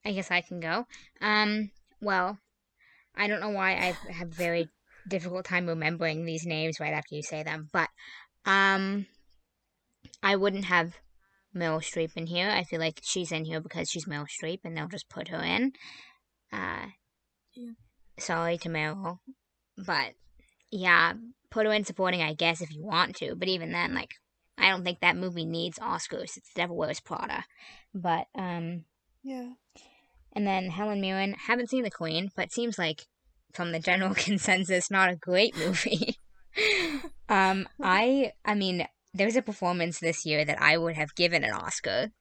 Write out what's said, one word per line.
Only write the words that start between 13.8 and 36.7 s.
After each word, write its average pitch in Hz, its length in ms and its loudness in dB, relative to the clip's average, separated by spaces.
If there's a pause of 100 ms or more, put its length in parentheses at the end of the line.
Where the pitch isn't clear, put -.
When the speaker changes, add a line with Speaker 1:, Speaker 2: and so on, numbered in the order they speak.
Speaker 1:
she's 165 160 -6
Meryl 147 220 -4
Streep, 170 360 -8
and 165 120 -8
they'll 156 120 -6
just 196 200 -12
put - 200 -10
her 165 140 -6
in. 208 300 0 (800)
Uh, 92 340 -6 (680)
Speaker 3:
Yeah. 240 180 -14 (460)
Speaker 1:
sorry 170 400 -2
to 170 100 -8
Meryl, 170 500 -4 (580)
but, 175 380 -2 (560)
yeah, 175 440 6 (360)
put 220 160 2
her 214 60 4
in 208 120 2
supporting, 180 380 0
I 156 120 0
guess, 165 260 2
if 160 120 -8
you 151 120 -12
want 196 320 2
to, - 200 -6
but 185 120 -2
even 170 240 -2
then, 175 220 -2
like, - 160 -4 (480)
I 190 120 6
don't 185 140 0
think 180 160 -2
that 175 160 4
movie 175 300 -4
needs 165 320 -4
Oscars. - 580 -6
It's - 180 -20
Devil 175 220 -2
Wears 151 240 -2
Prada. - 440 -6 (500)
But, 170 400 0
um, 175 500 -6 (380)
Speaker 2:
Yeah. 254 300 -10 (840)
Speaker 1:
And 208 100 0
then 190 240 0
Helen 202 300 -2
Mirren, 190 340 0 (140)
haven't 240 220 2
seen 262 120 0
The 208 80 -2
Queen, 165 460 -2
but 170 160 -4
seems 233 260 -2
like, 160 280 -2 (460)
from 170 200 -4
the 165 80 -2
general 185 340 2
<laughs> - 120 2
consensus, 185 640 2
not 190 200 6
a 180 60 -2
great 180 400 4
movie. 165 640 0
<laughs> - 60 -20 (1000)